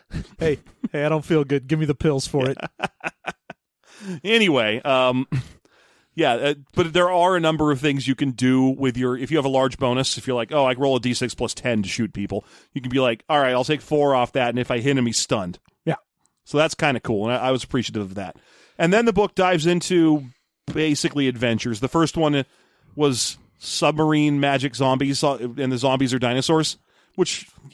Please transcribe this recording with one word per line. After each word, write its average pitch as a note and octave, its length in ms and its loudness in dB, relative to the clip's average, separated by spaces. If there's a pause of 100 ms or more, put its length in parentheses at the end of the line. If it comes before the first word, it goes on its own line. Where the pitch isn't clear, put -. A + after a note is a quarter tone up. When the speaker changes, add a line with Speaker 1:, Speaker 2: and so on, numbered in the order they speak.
(380)
Speaker 1:
Hey, D#3 200 0 (340)
hey, D3 120 -2
I D3+ 40 0
don't D#3 160 -2
feel D#3 180 0
good. C#3 240 -2
Give D#3 120 0
me D#3 80 -2
the C#3+ 100 0
pills C#3 300 -2
for C3 220 -2
it. C#3 140 -4
<laughs> - 1600 -14
Speaker 2:
Anyway, D#3 600 2
um, C3 440 2 (460)
<laughs> - 420 -20
yeah, D3 200 2
uh, C#3+ 200 0 (200)
but F3 180 0
there F3+ 180 4
are F3+ 240 4
a F3 60 2
number D#3 320 2
of B2+ 80 -2
things C#3 260 0
you C3 80 2
can C#3 180 -2
do C3 360 2
with C3 280 0
your, B2+ 200 0
if C3 140 -8
you D#3 80 2
have C3+ 80 0
a - 20 2
large C3 300 2
bonus, B2+ 400 0
if - 80 -10
you're B2+ 100 -2
like, A#2 160 -4
"Oh, C#3+ 120 4
I B2+ 100 2
roll C3+ 220 0
a A#2+ 40 0
D B2 140 -2
six B2 200 -4
plus A#2 200 -6
ten A2+ 280 -2
to F#2+ 60 -4
shoot A2 240 -4
people," G2 320 -8 (280)
you C#3 100 -8
can B2+ 80 -8
be C3 100 0
like, A#2 280 0
"All D3 120 2
right, B2+ 120 2
I'll B2 120 0
take D3+ 160 -2
four C#3+ 340 2
off B2 180 2
that, B2 180 0
and A#2+ 80 -4
if A#2+ 120 -4
I B2 80 0
hit C#3 200 0
him, B2 80 0
he's A2+ 120 -2
stunned." F#2+ 400 -4 (260)
Speaker 1:
Yeah. D#3+ 120 -2 (480)
Speaker 2:
So - 140 -2
that's D#3 160 2
kinda C#3 260 0
cool, G#2+ 280 -2
and B2 80 0
I, B2 120 -2
I - 20 2
was B2+ 140 0
appreciative A2 380 -4
of F#2+ 120 -10
that. F#2+ 220 -10 (420)
And E3+ 140 2
then A#3 140 4
the A3+ 80 4
book G3+ 200 0
dives F3+ 320 2
into E3 600 2 (460)
basically D3 540 0
adventures. A#2 540 -2
The B2+ 80 -2
first E3 280 0
one D3 280 2 (500)
was C#3+ 440 0 (200)
submarine D3+ 800 2
magic C#3 380 0
zombies, C3+ 480 0
uh, C#3 140 0 (180)
and C3 160 -2
the B2 60 -2
zombies C3 360 0
are B2+ 40 -2
dinosaurs, C3 580 0 (400)
which, - 320 -2 (260)